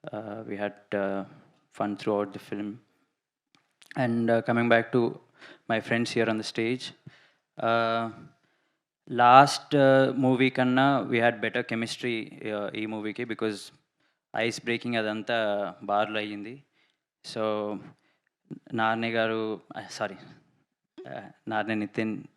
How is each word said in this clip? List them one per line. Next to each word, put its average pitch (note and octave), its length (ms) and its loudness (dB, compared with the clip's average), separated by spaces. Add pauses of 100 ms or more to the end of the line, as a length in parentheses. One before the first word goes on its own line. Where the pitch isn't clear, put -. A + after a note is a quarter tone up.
(120)
Uh, G#2+ 260 -10 (100)
we G#2 140 -8
had, G2+ 140 -4 (160)
uh, G2 320 -2 (540)
fun G#2 220 -2
throughout G#2 360 0
the - 120 -14
film. G#2 220 -8 (1300)
And, A#2 280 0
uh, A2+ 180 4
coming A#2+ 260 2
back A2+ 120 2 (100)
to A#2+ 60 4 (680)
my A2+ 180 0
friends A#2 280 0
here A2+ 160 2
on A2 100 -2
the - 100 -8
stage, A#2+ 320 -2 (720)
uh, A#2 460 0 (1160)
last, C3+ 520 8
uh, C3+ 380 6 (120)
movie B2+ 340 4
కన్నా B2+ 280 4 (240)
we A#2+ 160 2
had A#2 180 2
better A#2+ 260 -2
chemistry, A#2 460 -4 (380)
uh, G#2 140 -4 (120)
ఈ A2 40 -4 (100)
మూవీకి, G#2+ 380 -6
because G#2+ 280 -4 (760)
ఐస్ A2+ 320 -2
బ్రేకింగ్ A#2+ 360 -2
అదంతా G#2+ 340 -2 (540)
బార్లో G#2+ 340 0
అయ్యింది. G#2 380 -12 (720)
So A2 120 -4 (1400)
నార్నే A2+ 380 0
గారు, A2 420 -2 (180)
uh, F2+ 100 -12 (100)
సారీ, G2 200 -6 (920)
uh, A2 140 -14 (260)
నార్నే G#2+ 300 -2
నితిన్ A2 340 -4 (200)